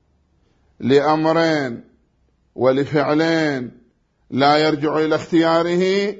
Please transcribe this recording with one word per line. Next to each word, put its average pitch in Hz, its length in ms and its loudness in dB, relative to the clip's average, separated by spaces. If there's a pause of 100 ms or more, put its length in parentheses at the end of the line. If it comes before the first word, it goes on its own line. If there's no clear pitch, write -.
(800)
لأمرين 151 1040 0 (720)
ولفعلين 143 1300 -2 (500)
لا 139 260 2
يرجع 151 420 0
إلى 156 160 0
اختياره 175 1040 0